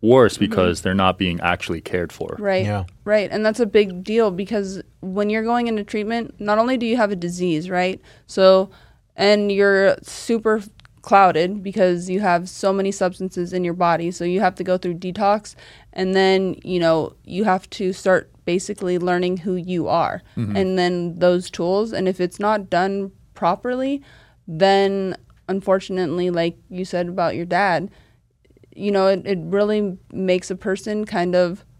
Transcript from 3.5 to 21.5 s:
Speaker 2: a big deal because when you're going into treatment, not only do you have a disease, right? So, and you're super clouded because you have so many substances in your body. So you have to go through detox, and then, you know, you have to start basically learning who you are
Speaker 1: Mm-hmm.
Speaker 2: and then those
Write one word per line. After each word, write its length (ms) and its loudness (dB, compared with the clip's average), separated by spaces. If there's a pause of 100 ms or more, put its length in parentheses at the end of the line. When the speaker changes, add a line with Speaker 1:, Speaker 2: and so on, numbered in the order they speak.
Speaker 2:
a 60 2
big 380 0
deal 260 2
because 520 -6 (180)
when 300 -4
you're 140 -2
going 220 0
into 180 -4
treatment, 540 -6
not 200 0
only 180 2
do 100 -2
you 120 0
have 120 2
a 60 -4
disease, 540 -4
right? 300 -2 (260)
So, 440 6 (460)
and 340 2
you're 520 4
super 600 -2 (400)
clouded 600 4
because 460 0
you 120 0
have 280 0
so 240 -2
many 200 0
substances 600 -4
in 120 -2
your 100 -2
body. 360 0
So 140 -8
you 160 0
have 160 0
to 80 -8
go 140 0
through 160 -4
detox, 600 -2 (400)
and 200 -2
then, 480 2
you 180 -2
know, 340 2 (100)
you 200 -4
have 260 0
to 240 -4
start 360 0 (140)
basically 540 -2
learning 400 0
who 160 -4
you 340 -4
are 320 0 (160)
Speaker 1:
Mm-hmm. 200 -4
Speaker 2:
and 220 0
then 400 -2
those 320 2